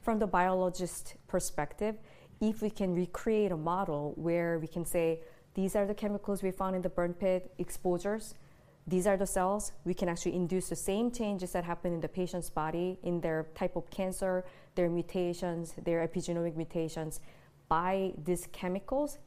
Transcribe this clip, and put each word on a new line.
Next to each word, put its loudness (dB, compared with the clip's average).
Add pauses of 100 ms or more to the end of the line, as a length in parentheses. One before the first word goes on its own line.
From 2
the 4
biologist 2 (120)
perspective, -2 (460)
if 2
we 2
can 0
recreate 2
a -2
model 0
where 2
we -4
can -4
say, 2 (320)
"These 0
are 4
the 0
chemicals -2
we 2
found -2
in 0
the 0
burn 0
pit 0
exposures, -2 (500)
these 2
are 8
the 2
cells," 2 (140)
we 2
can 0
actually 0
induce 2
the -2
same 0
changes -2
that 0
happen -2
in -2
the -2
patient's -4
body, -2
in 0
their 0
type -2
of -6
cancer, -2 (320)
their 4
mutations, -2
their 2
epigenomic 0
mutations, -4 (480)
by 4 (100)
these 0
chemicals -2